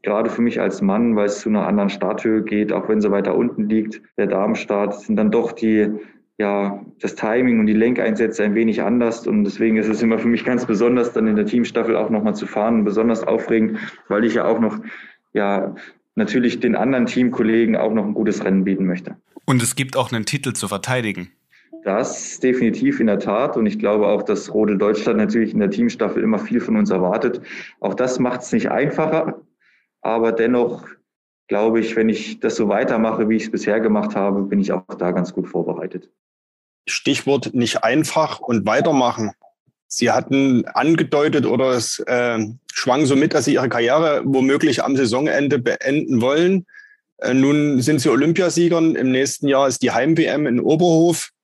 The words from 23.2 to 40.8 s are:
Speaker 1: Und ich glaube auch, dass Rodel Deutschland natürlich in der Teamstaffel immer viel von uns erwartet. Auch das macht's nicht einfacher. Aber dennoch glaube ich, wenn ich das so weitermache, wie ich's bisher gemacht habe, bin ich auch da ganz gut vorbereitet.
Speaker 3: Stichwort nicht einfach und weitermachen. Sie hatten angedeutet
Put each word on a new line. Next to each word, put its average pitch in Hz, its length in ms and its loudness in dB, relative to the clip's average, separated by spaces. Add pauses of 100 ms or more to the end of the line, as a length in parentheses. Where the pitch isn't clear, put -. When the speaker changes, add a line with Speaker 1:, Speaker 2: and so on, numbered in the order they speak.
Speaker 1:
Und 113 80 0
ich 104 140 -2
glaube 104 280 2
auch, 101 160 2
dass - 300 -4
Rodel 104 240 2
Deutschland 104 400 0
natürlich 107 380 0
in 107 60 0
der 98 100 2
Teamstaffel 110 520 -2
immer 107 160 0
viel 110 220 -2
von 110 160 -2
uns 101 140 2
erwartet. 98 500 0 (400)
Auch 101 140 -4
das 123 240 -2
macht's - 340 -2
nicht - 180 0
einfacher. 156 680 -2 (640)
Aber 113 300 0
dennoch 120 540 0 (640)
glaube 110 320 2
ich, - 160 -4
wenn 110 120 2
ich - 320 -4
das 110 160 -2
so 107 120 0
weitermache, 110 600 0
wie 113 80 2
ich's - 140 -4
bisher 107 300 0
gemacht 107 340 0
habe, 101 280 0
bin 101 180 0
ich 95 120 0
auch 92 120 -4 (140)
da 87 120 -2
ganz 90 220 -2
gut 92 160 -6
vorbereitet. 87 600 -6 (800)
Speaker 3:
Stichwort 135 640 -2
nicht 120 300 0
einfach 147 560 0
und 110 260 -2
weitermachen. 120 640 2 (540)
Sie - 240 -2
hatten 131 560 2
angedeutet 151 800 0